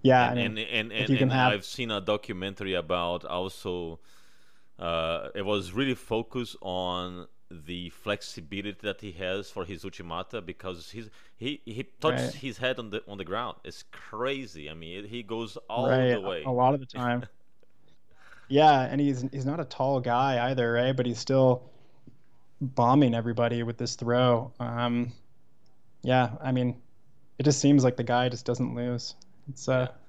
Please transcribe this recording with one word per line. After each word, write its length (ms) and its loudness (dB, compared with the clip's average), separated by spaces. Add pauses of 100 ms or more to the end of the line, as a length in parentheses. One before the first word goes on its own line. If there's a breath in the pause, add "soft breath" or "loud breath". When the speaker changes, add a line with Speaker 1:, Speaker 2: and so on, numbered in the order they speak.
Speaker 1:
yeah, 300 6
Speaker 2:
And, 100 -2
Speaker 1:
I 80 0
mean, 100 -6
Speaker 2:
and, 0 -
and, 340 -4
Speaker 1:
if 80 -4
Speaker 2:
and, 100 0
Speaker 1:
you 80 4
can 120 4
Speaker 2:
and 20 0
Speaker 1:
have 200 4
Speaker 2:
I've 140 -2
seen 240 -6
a 100 -2
documentary 720 -4
about 540 -2
also, 720 -6 (800 soft breath)
uh, 560 -2
it 100 -4
was 280 -2
really 220 0
focused 680 -6
on 640 -4 (240)
the 400 -10
flexibility 880 -6
that 220 -6
he 100 -12
has 380 -6
for 160 -8
his 180 -12
uchimata, 600 -10
because 440 -12
he's, 200 -14 (260 soft breath)
he, 300 -8
he 160 -10 (180)
touches 320 0
Speaker 1:
Right. 20 -10
Speaker 2:
his 220 -8
head 220 0
on 100 -8
the, 180 -6
on 120 -12
the 60 -6
ground. 380 -6
It's 300 -14
crazy. 760 -8
I 40 -12
mean, 300 -12
it, 60 -14
he 120 -8
goes 360 -6 (100)
all 220 0
Speaker 1:
Right, 180 4
Speaker 2:
the 80 4
Speaker 1:
a, 40 -2
Speaker 2:
way. 260 -4
Speaker 1:
a 40 -4
lot 220 4
of 80 0
the 60 -12
time. 440 -2
Speaker 2:
<laughs> 60 -20 (1120 soft breath)
Speaker 1:
Yeah, 340 8
and 180 0
he's, 220 0 (100)
he's 120 -6
not 140 -2
a 60 -4
tall 340 0
guy 520 2
either, 240 2
right? 220 4
But 80 2
he's 140 -2
still 500 4 (920 soft breath)
bombing 520 4
everybody 520 0
with 120 -6
this 200 -6
throw. 640 2
Um, 500 -2 (920)
yeah, 280 4 (100)
I 120 -2
mean, 280 0 (600)
it 20 0
just 160 4
seems 240 8
like 140 4
the 80 -2
guy 240 2
just 180 -6
doesn't 300 0
lose. 400 -4 (320)
It's, 200 -8
uh, 200 2
Speaker 2:
Yeah. 60 -12 (140)